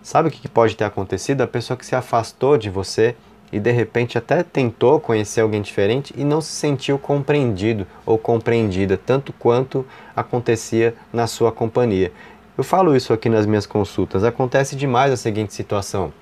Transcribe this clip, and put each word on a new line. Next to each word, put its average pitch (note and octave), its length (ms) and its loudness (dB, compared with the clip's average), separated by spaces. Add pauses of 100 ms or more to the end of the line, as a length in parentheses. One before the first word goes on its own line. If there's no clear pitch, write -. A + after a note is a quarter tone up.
Sabe D#3 280 2
o - 20 -2
que - 100 -18
que - 60 -14
pode A2+ 280 2
ter A2 100 -2
acontecido? G2+ 560 -4
A A#2 60 2
pessoa B2 280 -6
que - 100 -20
se - 100 -4
afastou B2+ 600 0
de G#2+ 120 -4
você G2 460 0 (360)
e G#2 80 -4
de A2 120 2
repente A#2+ 460 0
até D3 260 0
tentou C3 560 2
conhecer A2 420 0
alguém G#2+ 200 2
diferente G#2+ 540 -2
e C3+ 80 -6
não D3 160 2
se D#3 120 -8
sentiu C#3+ 460 -2
compreendido A#2+ 880 0 (200)
ou A2 120 2
compreendida, A2 800 0
tanto C3+ 360 -2
quanto C3 520 0 (300)
acontecia A2+ 760 0 (180)
na A#2 160 0
sua A2+ 240 0
companhia. A2 600 0 (460)
Eu C#3 60 -2
falo E3+ 320 4
isso B2+ 180 0
aqui A2+ 160 0
nas G#2+ 160 4
minhas G#2+ 200 2
consultas, G2 580 -2
acontece C3 520 0
demais C3+ 360 2
a B2 60 0
seguinte G#2+ 360 -4
situação. G2 580 -4 (100)